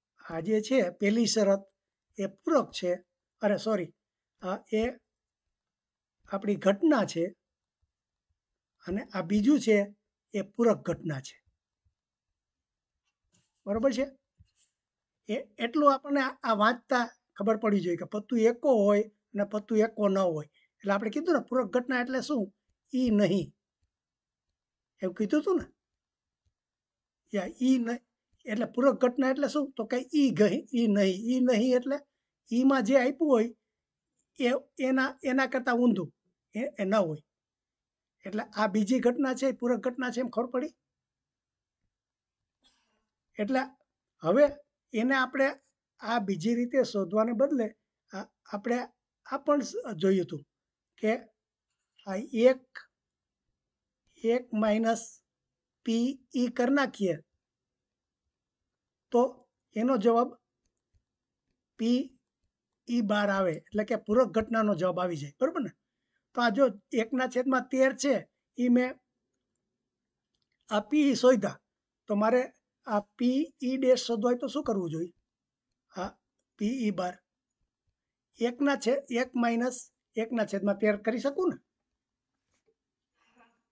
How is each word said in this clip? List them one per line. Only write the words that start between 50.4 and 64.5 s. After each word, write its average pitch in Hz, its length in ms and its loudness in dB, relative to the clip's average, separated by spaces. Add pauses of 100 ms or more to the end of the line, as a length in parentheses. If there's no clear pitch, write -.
કે 220 200 0 (880)
આ 190 100 -8 (180)
એક, 254 280 4 (1600)
એક 240 300 0
માઇનસ 220 680 0 (640)
પી 240 500 -2
ઈ 247 120 0
કરી 240 260 0
નાખીએ 202 440 0 (1900)
તો 247 380 0 (260)
એનો 247 220 0
જવાબ 233 400 2 (1400)
પી 247 400 -2 (720)
ઈ 240 120 0
બાર 208 280 2
આવે, 196 220 0
એટલે 202 320 -4
કે 220 120 -4
પૂરક 226 320 2
ઘટનાનો 220 480 0